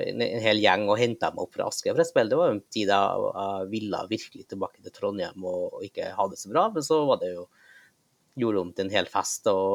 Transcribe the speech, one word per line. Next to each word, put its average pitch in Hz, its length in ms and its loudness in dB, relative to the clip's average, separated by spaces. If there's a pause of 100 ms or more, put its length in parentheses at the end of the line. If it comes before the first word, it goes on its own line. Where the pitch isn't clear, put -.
(100)
en, 117 140 -2
en 113 180 -2
hel 107 160 4
gjeng 101 300 4
og 107 100 4
hentet 113 380 0
meg - 80 -6
opp - 100 -10
fra - 160 -2
Asker - 240 -2
for 156 80 4
å 165 60 -2
spille. 117 240 2
Det 147 80 4
var 170 100 4
jo - 60 0
en - 100 -8
tid 101 240 0
jeg, 98 400 4
jeg 95 400 -4
ville 107 380 -4
virkelig - 400 -8
tilbake - 340 -8
til 90 140 -18
Trondheim 95 500 -6
og, 90 320 -4
og 101 80 -10
ikke 92 280 -8
ha 98 140 0
det 95 120 -14
så 98 100 -14
bra, 160 200 2
men 165 120 -4
så 156 240 2
var 127 160 2
det 90 120 -2
jo, 87 100 -10 (920)
gjorde 110 260 2
om 87 100 -10
til 95 160 -2
en 101 60 -2
hel 95 120 4
fest - 400 -4
og, 98 280 2